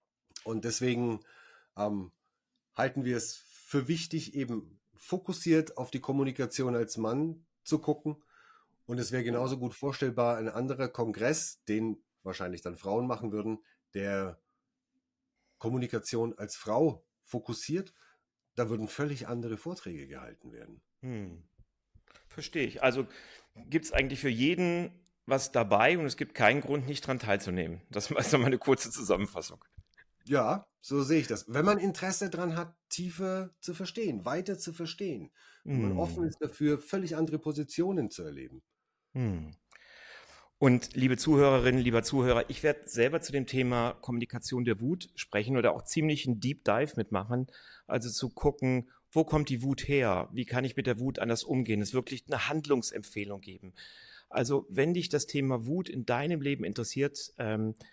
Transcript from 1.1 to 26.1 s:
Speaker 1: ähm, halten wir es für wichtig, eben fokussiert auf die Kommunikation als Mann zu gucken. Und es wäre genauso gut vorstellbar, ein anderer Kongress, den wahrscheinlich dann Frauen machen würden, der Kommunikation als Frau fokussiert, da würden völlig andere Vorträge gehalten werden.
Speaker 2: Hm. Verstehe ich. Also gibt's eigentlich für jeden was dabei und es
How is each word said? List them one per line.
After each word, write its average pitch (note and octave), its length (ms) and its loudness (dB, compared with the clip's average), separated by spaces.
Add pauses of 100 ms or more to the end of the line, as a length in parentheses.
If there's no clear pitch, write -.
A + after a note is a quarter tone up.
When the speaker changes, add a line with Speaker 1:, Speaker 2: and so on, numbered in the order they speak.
Speaker 1:
ähm, G2+ 360 -2 (640)
halten C3 300 0
wir B2 140 0
es - 180 -6
für - 500 -4
wichtig, E3 480 -4
eben A#2 460 -6 (140)
fokussiert E3 840 0
auf B2 140 -6
die B2 100 -4
Kommunikation C3 720 0
als A#2 220 -2
Mann C#3+ 500 -2 (180)
zu D#3 160 0
gucken. D3+ 420 -2 (640)
Und A#2+ 120 -4
es A2+ 140 -4
wäre B2 120 0
genauso B2 340 0
gut B2 160 -4
vorstellbar, A#2+ 640 0
ein A2+ 100 -2
anderer B2+ 400 -2
Kongress, A#2 760 -2
den A2 380 -2 (200)
wahrscheinlich F2+ 380 -6
dann F2 160 -8
Frauen G#2+ 300 0
machen A2+ 260 -4
würden, A2 320 -4 (300)
der G2 480 -4 (1120)
Kommunikation A#2 800 -2
als G#2 200 -8
Frau C3 500 0 (160)
fokussiert, - 720 -6 (600)
da A#2+ 140 0
würden A2 200 -4
völlig C#3+ 400 -4
andere A#2 280 -4
Vorträge F#2 500 -10
gehalten B1+ 460 -18
werden. - 300 -20 (180)
Speaker 2:
Hm. G2 480 -10 (800)
Verstehe D3+ 400 -4
ich. - 160 -6
Also B2+ 240 4 (640)
gibt's D#3 220 0
eigentlich C3+ 280 2
für C#3+ 80 0
jeden E3+ 640 2 (320)
was C3+ 280 0
dabei A#2 460 6
und D#3 80 0
es C3 100 -2